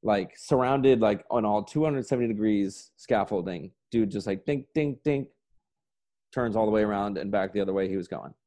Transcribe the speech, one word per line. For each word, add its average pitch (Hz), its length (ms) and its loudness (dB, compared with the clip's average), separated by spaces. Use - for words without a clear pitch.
Like, 101 340 -2
surrounded, 131 640 4
like, 107 300 2
on 117 140 0
all 104 180 2
two 151 220 -2
hundred 139 220 -2
seventy 120 220 0
degrees 104 680 0
scaffolding. 92 760 -2
Dude 110 200 0
just, 98 160 -6
like, 98 180 -4
dink, 143 300 -4
dink, 147 280 -4
dink, 139 260 -2
turns 117 240 -2
all 110 100 2
the 107 60 2
way 107 100 4
around 101 340 0
and 95 140 -6
back 98 220 -2
the 104 80 -2
other 95 120 -2
way 95 160 0
he 95 80 -4
was 90 120 -6
going. 67 260 -10